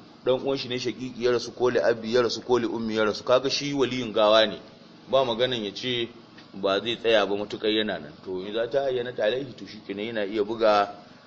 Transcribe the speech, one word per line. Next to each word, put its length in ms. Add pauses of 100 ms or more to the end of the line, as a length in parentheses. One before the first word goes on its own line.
(240)
dan 180
uwan 160
shi 100
ne 100
shaqiqi 460
ya 60
rasu, 240
ko 160
li 80
abi 360
ya 80
rasu, 200
ko 160
li 80
ummi 300
ya 80
rasu. 200
Kaga 260
shi 220
waliyin 400
gawa 340
ne, 120 (520)
ba 140
maganan 400
ya 80
ce 360 (460)
ba 260
zai 160
tsaya 300
ba 100
matukar 340
yana 280
nan. 140 (120)
To, 180
in 100
za 160
ta 180
ayyana 280
alaihi, 400
to 120
shikenan 400
yana 200
iya 160
buga 480 (360)